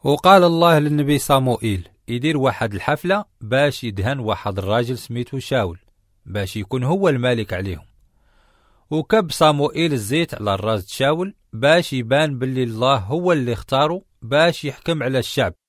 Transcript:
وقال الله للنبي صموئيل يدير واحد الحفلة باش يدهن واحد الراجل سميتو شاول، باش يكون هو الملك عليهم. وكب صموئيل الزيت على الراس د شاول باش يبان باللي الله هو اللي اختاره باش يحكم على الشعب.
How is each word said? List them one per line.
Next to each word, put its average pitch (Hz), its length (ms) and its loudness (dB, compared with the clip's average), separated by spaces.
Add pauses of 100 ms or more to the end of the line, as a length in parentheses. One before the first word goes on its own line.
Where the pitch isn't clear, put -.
وقال 180 400 6
الله 170 340 4
للنبي 147 400 2
صموئيل 117 680 0 (200)
يدير 135 280 -2
واحد 117 380 0
الحفلة 175 500 -2 (160)
باش 131 440 -2
يدهن 113 340 -4
واحد 107 400 -4
الراجل 117 400 -2
سميتو 120 400 -8
شاول، 104 400 -4 (480)
باش 98 300 -6
يكون 120 280 -4
هو 185 240 2
الملك 123 440 0
عليهم. 90 320 -8 (1040)
وكب 160 400 0
صموئيل 151 600 2
الزيت 135 420 -2
على 104 200 -2
الراس 104 300 -2
د - 40 -18
شاول 160 460 -2 (180)
باش 147 400 2
يبان 135 460 0
باللي 131 240 -2
الله 123 340 0
هو 156 360 -2
اللي 123 200 0
اختاره 151 500 -2 (200)
باش 151 420 2
يحكم 151 380 -6
على 131 160 0
الشعب. 107 360 -2 (140)